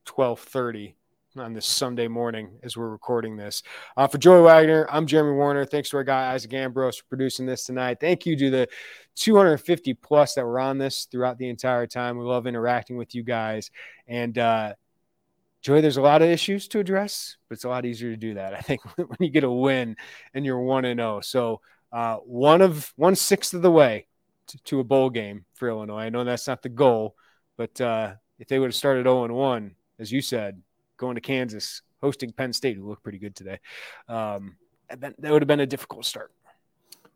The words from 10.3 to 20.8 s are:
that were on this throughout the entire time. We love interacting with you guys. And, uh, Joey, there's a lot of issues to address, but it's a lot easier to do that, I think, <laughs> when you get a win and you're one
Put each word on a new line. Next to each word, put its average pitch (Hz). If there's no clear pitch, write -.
that 127
were 123
on 135
this 135
throughout 123
the 127
entire 120
time. 123
We 120
love 123
interacting 120
with 117
you 120
guys. 110
And, 120
uh, 110
Joey, 147
there's 147
a 139
lot 147
of 165
issues 196
to 214
address, 196
but 113
it's 110
a 123
lot 123
easier 120
to 113
do 110
that, 98
I 104
think, -
<laughs> -
when 139
you 175
get 143
a 127
win 127
and 139
you're 127
one 131